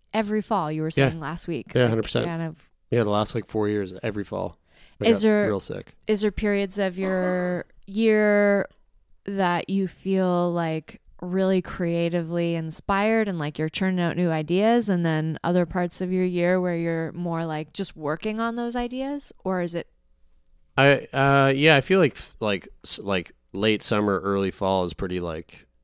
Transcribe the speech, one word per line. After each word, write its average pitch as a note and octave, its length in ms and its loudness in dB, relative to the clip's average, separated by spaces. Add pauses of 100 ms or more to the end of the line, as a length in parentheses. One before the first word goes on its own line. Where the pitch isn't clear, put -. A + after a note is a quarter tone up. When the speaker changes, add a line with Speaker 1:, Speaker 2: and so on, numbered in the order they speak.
(140)
Speaker 1:
every G#3+ 280 0
fall, E3+ 300 -2
you D#3 100 -4
were D#3 60 -2
Speaker 2:
Yeah. C#3 220 2
Speaker 1:
saying E3 100 -8
last D#3 280 -10
week, D#3 280 -8
Speaker 2:
Yeah, B2+ 80 4
Speaker 1:
like, A#2 60 4
Speaker 2:
hundred A2+ 140 0
percent. - 220 -2
Speaker 1:
kind E3 160 -6
of D#3+ 260 -10 (220)
Speaker 2:
Yeah, A#2+ 140 2
the G#2 80 0
last, G#2 240 0
like, A2 100 -4
four G#2+ 240 -2
years, G2+ 320 -2
every G#2 220 -4
fall, F#2 340 -8 (420)
I G#3 60 -2
Speaker 1:
Is A3 120 4
Speaker 2:
got G3+ 100 0
Speaker 1:
there, G#3 200 2
Speaker 2:
real G3+ 120 0
sick. - 340 -10 (140)
Speaker 1:
is G#3 140 0
there G#3 100 0
periods G3+ 480 -2
of F#3 180 -2
your F#3 680 -2 (200)
year G#3 800 4 (600)
that F#3 440 -2
you G3 180 0
feel, F3+ 640 0
like, D#3+ 500 -4 (200)
really F#3+ 400 2
creatively E3+ 960 -2
inspired G3+ 720 0
and, F3+ 120 -4
like, D3 180 -4
you're D#3 120 0
churning F#3 300 0
out E3+ 180 0
new F3 120 2
ideas, G3 600 2
and F3 160 0
then D#3+ 380 0
other F3 220 2
parts F3 360 -4
of F3+ 120 -4
your F#3 120 2
year F3+ 360 2
where F3 160 -2
you're E3 360 -2
more, E3+ 320 -4
like, D#3 280 -8
just - 240 -6
working E3 420 -4
on A#3 160 -4
those A#3+ 200 -6
ideas? B3+ 560 -6 (120)
Or F#3 180 -2
is F3 140 -4
it - 120 -6 (880)
Speaker 2:
I, C3+ 340 6
uh, C#3 440 6
yeah, D3 200 6
I C#3 60 6
feel F#3+ 180 2
like, D3 140 4
f-, - 260 -16
like, G2+ 280 -2 (180)
s-, - 140 -6
like, G2 320 -2 (220)
late G#2 280 2
summer, G#2 380 2
early G2 320 0
fall F#2+ 340 0
is F2 80 -6
pretty, F#2 260 -4
like, E2+ 460 -10 (180)